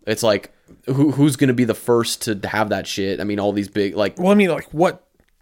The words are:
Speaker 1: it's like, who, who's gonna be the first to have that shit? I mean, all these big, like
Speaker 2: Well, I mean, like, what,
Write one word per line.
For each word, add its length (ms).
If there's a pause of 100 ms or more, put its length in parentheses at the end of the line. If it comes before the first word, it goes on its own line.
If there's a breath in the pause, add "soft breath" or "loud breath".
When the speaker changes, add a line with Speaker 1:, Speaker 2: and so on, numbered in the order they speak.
Speaker 1:
it's 160
like, 300 (320)
who, 260
who's 240
gonna 180
be 120
the 100
first 480
to 240
have 220
that 180
shit? 320
I 60
mean, 140
all 120
these 160
big, 280
like 220
Speaker 2:
Well, 140
I 40
mean, 140
like, 240
what, 320 (360)